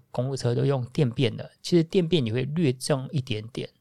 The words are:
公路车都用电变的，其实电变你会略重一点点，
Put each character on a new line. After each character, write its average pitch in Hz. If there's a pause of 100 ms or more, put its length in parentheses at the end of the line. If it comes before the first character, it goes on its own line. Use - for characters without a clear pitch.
(120)
公 123
路 135
车 120
都 127
用 135
电 139
变 113
的， - (120)
其 -
实 165
电 170
变 160
你 110
会 123 (120)
略 160
重 131
一 156
点 107 (100)
点， - (120)